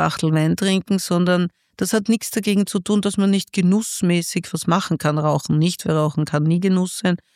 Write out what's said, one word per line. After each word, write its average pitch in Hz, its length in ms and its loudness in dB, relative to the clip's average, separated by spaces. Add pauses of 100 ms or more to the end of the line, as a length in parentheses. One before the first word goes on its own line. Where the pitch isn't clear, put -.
Achtel 160 280 0
Wein 160 220 2
trinken, 190 440 0
sondern 180 480 0 (300)
das 190 140 -4
hat 220 160 0
nichts 226 220 0
dagegen 202 380 0
zu - 120 -2
tun, 202 220 0
dass 202 160 -2
man 196 140 2
nicht 196 220 -2
genussmäßig 180 960 0
was - 160 -6
machen 175 320 0
kann. 151 180 0
Rauchen 151 400 0
nicht, 165 300 0
weil 156 100 0
Rauchen 151 280 0
kann 147 180 -2
nie 160 160 2
Genuss 185 400 0
sein. 175 180 0 (180)